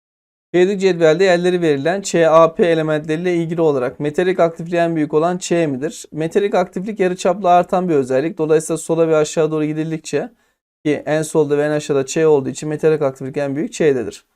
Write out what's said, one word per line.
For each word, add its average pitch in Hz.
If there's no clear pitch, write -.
Periyodik 185
cetvelde 170
yerleri 180
verilen 160
Ç -
A 165
P 196
elementleriyle 160
ilgili 165
olarak 139
metalik 151
aktifliği 170
en 170
büyük 151
olan 170
Ç -
midir? 147
Metalik 180
aktiflik 190
yarıçapla 185
artan 180
bir 165
özellik. 135
Dolayısıyla 160
sola 165
ve 156
aşağı 156
doğru 156
gidildikçe 156
ki 147
en 156
solda 151
ve 147
en 151
aşağıda 151
Ç -
olduğu 151
için 135
metalik 151
aktiflik 135
en 143
büyük 135
Ç'dedir. 131